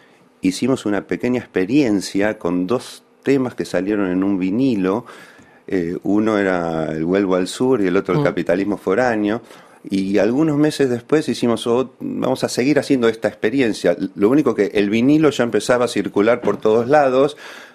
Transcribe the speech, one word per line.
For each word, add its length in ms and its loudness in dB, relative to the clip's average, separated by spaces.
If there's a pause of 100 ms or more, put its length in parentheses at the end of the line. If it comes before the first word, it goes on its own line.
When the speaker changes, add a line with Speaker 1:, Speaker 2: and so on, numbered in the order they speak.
(420)
Speaker 1:
hicimos 440 -2
una 220 -4
pequeña 320 -4
experiencia 1000 0
con 300 -2
dos 340 -6 (220)
temas 320 0
que 100 -6
salieron 460 -2
en 120 0
un 140 0
vinilo. 680 0 (580)
Eh, 380 -2
uno 340 2
era 540 -2
el 140 -4
Vuelvo 320 2
al 100 -2
Sur 340 0
y 60 2
el 100 2
otro 160 0
el 60 2
Speaker 2:
Mm. 60 2
Speaker 1:
Capitalismo 520 -2
Foráneo. 640 0 (480)
Y 300 0
algunos 380 0
meses 340 2
después 360 -2
hicimos, 380 -2
"Oh, 340 0
vamos 440 -4
a 60 0
seguir 280 0
haciendo 300 2
esta 220 -2
experiencia". 680 0 (160)
Lo 160 2
único 240 4
que 120 2 (100)
el 160 0
vinilo 400 4
ya 120 0
empezaba 420 0
a 20 2
circular 540 0
por 160 -2
todos 300 2
lados. 480 4 (400)